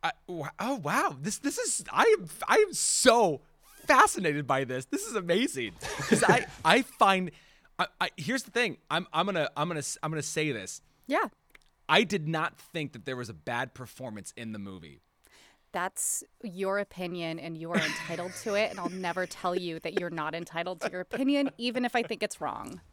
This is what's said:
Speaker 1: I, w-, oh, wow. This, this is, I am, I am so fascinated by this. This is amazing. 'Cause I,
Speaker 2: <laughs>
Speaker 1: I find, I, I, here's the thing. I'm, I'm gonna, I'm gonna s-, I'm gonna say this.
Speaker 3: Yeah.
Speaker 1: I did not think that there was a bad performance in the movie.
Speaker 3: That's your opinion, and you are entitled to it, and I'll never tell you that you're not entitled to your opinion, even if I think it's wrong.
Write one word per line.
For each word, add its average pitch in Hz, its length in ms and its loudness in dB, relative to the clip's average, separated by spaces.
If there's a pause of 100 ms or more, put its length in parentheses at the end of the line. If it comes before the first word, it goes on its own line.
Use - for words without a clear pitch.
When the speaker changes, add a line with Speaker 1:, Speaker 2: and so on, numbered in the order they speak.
Speaker 1:
I, 170 80 2 (160)
w-, 165 180 -6 (140)
oh, 247 160 -2
wow. 208 460 0
This, 196 180 -4
this - 180 -4
is, 466 340 -2
I 302 280 6
am, 170 80 -10 (200)
I 233 80 6 (120)
am 339 60 -10
so 220 680 4 (440)
fascinated 185 640 6
by 135 160 2
this. 127 220 -4
This 392 200 -4
is 339 100 -6
amazing. 170 680 0
'Cause - 460 2
I, 220 180 6 (100)
Speaker 2:
<laughs> - 100 -6
Speaker 1:
I 196 180 8
find, 190 480 4 (480)
I, 180 80 0 (120)
I, 185 180 2
here's 226 260 -2
the - 80 -16
thing. 233 260 0 (120)
I'm, 170 240 0
I'm 165 120 2
gonna, 180 320 0
I'm 151 100 0
gonna 165 120 -4
s-, - 240 -6
I'm 156 80 -2
gonna 156 100 -2
say 151 300 -2
this. 101 300 -8 (260)
Speaker 3:
Yeah. 320 180 0 (640)
Speaker 1:
I 180 140 6
did 170 240 -2
not 160 300 -4
think - 360 -8
that 120 120 -14
there 131 100 -4
was 123 140 -8
a 113 40 -12
bad 120 400 -6
performance 113 600 -14
in 113 160 -10
the 107 80 -8
movie. 90 400 -12 (760)
Speaker 3:
That's - 500 -4 (200)
your 190 360 -2
opinion, 175 600 -6
and 165 180 -10
you 165 140 -8
are 170 60 0
entitled 165 540 -4 (120)
to 208 120 -2
it, 214 160 0
and 196 80 -12
I'll 175 100 -4
never 180 360 -4
tell 180 280 -4
you 175 280 -4
that 165 180 -4
you're 175 100 -4
not 160 240 -6
entitled 170 480 -6
to - 100 -4
your 180 100 -8
opinion, 269 560 0
even 240 280 -2
if 240 100 -2
I 240 80 2
think - 200 -4
it's - 180 -6
wrong. 151 380 -8 (140)